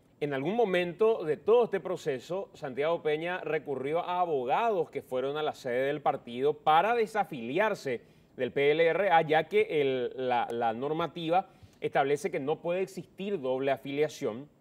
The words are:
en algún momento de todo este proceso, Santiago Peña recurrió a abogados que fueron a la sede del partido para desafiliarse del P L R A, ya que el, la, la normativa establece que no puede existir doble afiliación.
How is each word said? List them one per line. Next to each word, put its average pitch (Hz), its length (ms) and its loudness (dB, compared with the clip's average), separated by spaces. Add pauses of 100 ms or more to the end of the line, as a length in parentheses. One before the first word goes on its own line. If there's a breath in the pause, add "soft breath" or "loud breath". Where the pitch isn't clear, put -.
(200)
en 147 140 -4
algún 143 240 -2
momento 185 680 2
de 151 120 0
todo 233 280 4
este 202 140 -2
proceso, 165 760 -6
Santiago 147 480 -2
Peña 160 400 -2
recurrió 147 580 -2
a 180 200 -2
abogados 170 720 0
que 127 120 -8
fueron 131 340 -2
a 151 60 -4
la 143 120 -2
sede 127 320 -2
del 143 140 -2
partido 139 540 0
para 196 400 4
desafiliarse 180 1040 -2 (360 soft breath)
del 127 140 -2
P 143 220 4
L 165 120 4
R 175 260 2
A, 165 120 8
ya 156 220 4
que 165 380 0
el, 127 340 0
la, 123 340 0
la 117 220 0
normativa 160 760 -2 (320 loud breath)
establece 147 500 0
que 156 100 -4
no 151 200 -2
puede 175 200 -2
existir 190 580 -6
doble 131 320 -2
afiliación. 139 800 -2 (120)